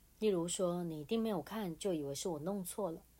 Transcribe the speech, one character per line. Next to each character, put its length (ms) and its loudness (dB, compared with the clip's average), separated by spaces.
例 100 2
如 180 4
说 380 2
“你 160 -2
一 40 -6
定 140 2
没 120 2
有 120 2
看， 360 -4
就 160 2
以 80 0
为 120 -2
是 140 -2
我 100 0
弄 240 -2
错 280 -2
了”， 120 -8